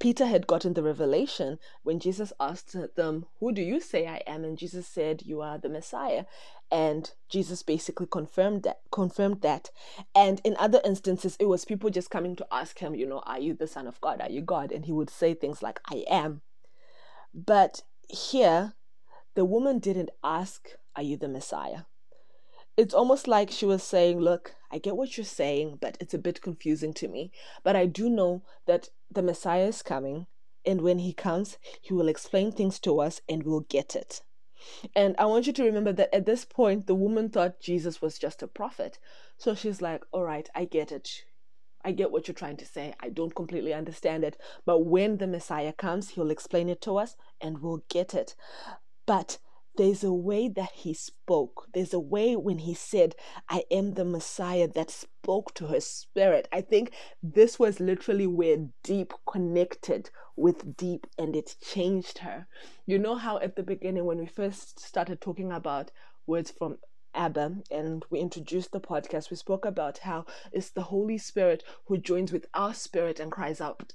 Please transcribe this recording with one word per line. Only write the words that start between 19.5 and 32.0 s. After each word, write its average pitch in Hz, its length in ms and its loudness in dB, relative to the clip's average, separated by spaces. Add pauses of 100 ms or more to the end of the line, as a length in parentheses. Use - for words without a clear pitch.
didn't 185 320 0 (140)
ask, 165 460 -4 (260)
"Are 147 60 -6
you 147 140 -2
the 143 120 -4
Messiah?" 131 540 -6 (920)
It's 226 180 6
almost 262 340 6
like 208 220 6
she - 160 0
was 190 160 4
saying, 175 380 6
"Look, 175 340 2 (160)
I 156 80 -6
get 196 180 -2
what 262 200 -2
you're 226 80 -6
saying, 147 560 0
but - 200 -4
it's 175 140 -8
a 160 40 0
bit 175 240 -4
confusing 156 520 -2
to 135 140 -6
me. 131 220 -8 (320)
But 196 140 6
I 180 100 6
do 208 240 2
know 185 320 4 (240)
that 175 220 4 (220)
the 196 120 0
Messiah 180 440 2
is 226 160 -2
coming, 139 440 -4 (380)
and 190 160 4
when 180 180 6
he 175 140 -2
comes, 190 460 -2 (220)
he - 140 -4
will 165 140 4